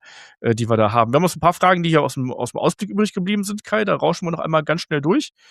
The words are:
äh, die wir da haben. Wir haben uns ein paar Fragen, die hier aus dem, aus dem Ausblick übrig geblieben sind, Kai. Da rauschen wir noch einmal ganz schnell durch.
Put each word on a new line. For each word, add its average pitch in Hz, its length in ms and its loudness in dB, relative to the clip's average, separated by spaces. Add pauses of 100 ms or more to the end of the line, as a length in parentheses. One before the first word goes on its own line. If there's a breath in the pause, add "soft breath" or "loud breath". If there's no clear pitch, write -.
(400 loud breath)
äh, 117 140 0
die 110 160 -2
wir 113 80 4
da 107 140 4
haben. 117 200 2
Wir 131 40 2
haben 160 80 4
uns 175 120 -2
ein 156 40 -16
paar 165 120 4
Fragen, 180 300 2
die 170 80 0
hier 160 100 4
aus 139 140 -2
dem, 127 180 -4
aus 123 200 -6
dem - 80 -8
Ausblick 170 280 -2
übrig 208 240 -2
geblieben 202 320 -2
sind, 208 200 -8
Kai. 214 200 -2
Da 175 120 0
rauschen 165 300 -2
wir 165 60 -4
noch 165 60 -4
einmal 160 260 -2
ganz 156 160 -2
schnell 147 220 -4
durch. 190 300 0 (180 soft breath)